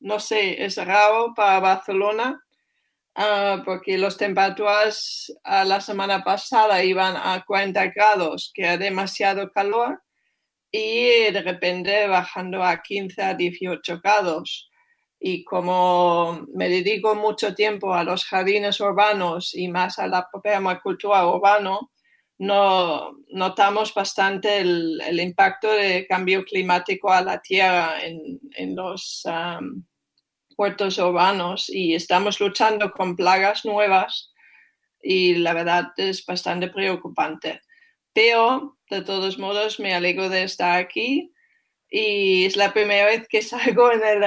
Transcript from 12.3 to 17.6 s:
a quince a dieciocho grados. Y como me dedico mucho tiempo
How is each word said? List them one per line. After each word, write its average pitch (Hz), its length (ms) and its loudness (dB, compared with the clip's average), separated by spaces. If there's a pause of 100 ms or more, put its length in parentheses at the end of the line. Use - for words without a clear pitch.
a 170 180 0
quince 196 420 -8
a 190 100 -2
dieciocho 175 680 -6
grados. 185 680 -2 (500)
Y 180 240 -6
como 175 1120 2
me 185 160 -2
dedico 196 460 0
mucho 214 380 -2
tiempo 202 400 -2